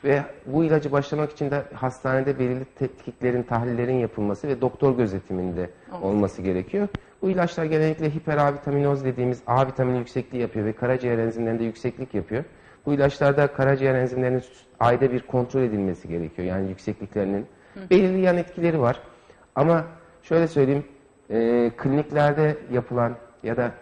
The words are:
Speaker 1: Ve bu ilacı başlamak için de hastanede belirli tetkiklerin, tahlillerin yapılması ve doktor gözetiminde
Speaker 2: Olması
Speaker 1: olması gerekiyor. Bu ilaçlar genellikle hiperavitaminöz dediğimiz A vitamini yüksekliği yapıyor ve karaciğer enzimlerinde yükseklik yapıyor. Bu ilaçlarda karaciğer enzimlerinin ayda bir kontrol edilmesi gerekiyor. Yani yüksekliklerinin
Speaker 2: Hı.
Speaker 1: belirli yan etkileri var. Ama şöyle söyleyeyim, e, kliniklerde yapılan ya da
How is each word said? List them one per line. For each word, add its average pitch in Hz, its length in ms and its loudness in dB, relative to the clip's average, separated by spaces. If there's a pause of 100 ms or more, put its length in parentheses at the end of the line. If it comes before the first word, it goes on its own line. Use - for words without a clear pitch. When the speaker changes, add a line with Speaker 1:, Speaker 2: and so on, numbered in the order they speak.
Speaker 1:
Ve 143 180 2 (240)
bu 151 180 0
ilacı 151 280 2
başlamak 151 380 0
için 143 200 -6
de 143 120 -2 (120)
hastanede 131 640 -2
belirli 127 260 -2
tetkiklerin, 123 800 -4
tahlillerin 120 560 -2
yapılması 107 500 -2
ve 127 120 -2
doktor 127 360 2
gözetiminde 92 760 -2 (200)
Speaker 2:
Olması 170 160 -8
Speaker 1:
olması 98 360 0
gerekiyor. 95 460 -2 (340)
Bu 190 80 0
ilaçlar 170 340 0
genellikle 156 460 0
hiperavitaminöz 143 920 0
dediğimiz 123 420 -2
A 127 200 4
vitamini 127 320 -2
yüksekliği 123 440 -6
yapıyor 107 240 -4
ve 110 60 -2
karaciğer 123 460 0
enzimlerinde 113 460 -2
yükseklik 120 500 -6
yapıyor. 107 300 -4 (420)
Bu 147 80 2
ilaçlarda 143 520 2
karaciğer 135 480 2
enzimlerinin 127 480 0 (380)
ayda 120 320 4
bir 123 80 -2
kontrol 127 420 -2
edilmesi 98 460 -2
gerekiyor. 85 400 -6
Yani 95 200 -2
yüksekliklerinin 101 800 -4 (280)
Speaker 2:
Hı. 190 160 -10
Speaker 1:
belirli 190 300 6
yan 180 160 4
etkileri 170 440 -2
var. 120 220 2 (520)
Ama 160 300 4 (380)
şöyle 165 260 2
söyleyeyim, 143 360 2 (460)
e, 117 460 2
kliniklerde 147 800 2 (160)
yapılan 120 440 0 (260)
ya 117 140 -4
da 120 260 0